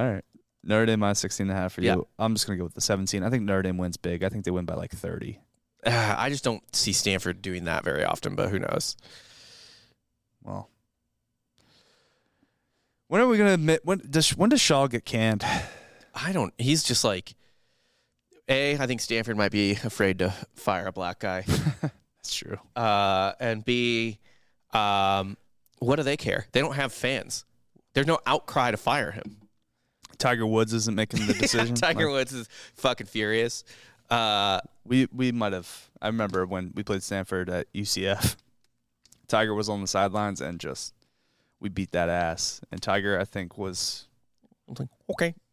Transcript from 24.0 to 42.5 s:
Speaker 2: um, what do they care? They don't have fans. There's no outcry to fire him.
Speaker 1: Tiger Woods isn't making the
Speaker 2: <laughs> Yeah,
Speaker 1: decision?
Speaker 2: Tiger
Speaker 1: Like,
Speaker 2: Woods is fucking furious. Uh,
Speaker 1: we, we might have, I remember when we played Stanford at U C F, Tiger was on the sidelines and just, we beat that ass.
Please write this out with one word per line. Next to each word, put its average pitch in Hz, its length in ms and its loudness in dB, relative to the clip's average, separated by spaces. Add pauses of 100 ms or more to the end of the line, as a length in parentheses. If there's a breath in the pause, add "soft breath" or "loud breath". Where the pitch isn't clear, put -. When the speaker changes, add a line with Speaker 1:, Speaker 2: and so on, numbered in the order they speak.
Speaker 2:
um, 98 640 2 (440)
what 127 160 2
do 156 60 -2
they 139 140 0
care? - 360 -4
They 127 80 4
don't 139 140 0
have 139 180 -2
fans. - 520 -4 (480)
There's 135 140 4
no 160 200 4
outcry 131 440 2
to 107 60 0
fire 123 340 0
him. 104 260 -12 (840)
Speaker 1:
Tiger 120 280 2
Woods 110 260 4
isn't 113 220 0
making 107 320 -2
the - 60 4
Speaker 2:
<laughs> - 20 0
Yeah, - 60 -4
Speaker 1:
decision? 123 340 2
Speaker 2:
Tiger 160 320 2
Speaker 1:
Like, 143 60 -2
Speaker 2:
Woods 131 200 -2
is 120 160 -10 (280 loud breath)
fucking 123 300 -2
furious. 110 580 0 (440 loud breath)
Uh, 104 520 2 (260)
Speaker 1:
we, 127 260 4
we 127 200 0
might 110 200 -2
have, - 380 -10 (100)
I - 80 -4
remember 101 380 0
when 92 280 -6
we 104 80 -6
played 101 200 -2
Stanford 95 480 -4
at 90 220 -4
U 101 120 -6
C 95 220 -2
F, - 300 0 (920)
Tiger 110 260 2
was 104 140 0
on 104 120 -2
the 95 60 -6
sidelines 101 540 0
and 82 200 -8
just, - 340 -10 (640)
we 107 120 -8
beat 92 220 -4
that 85 180 2
ass. 85 500 -2 (100)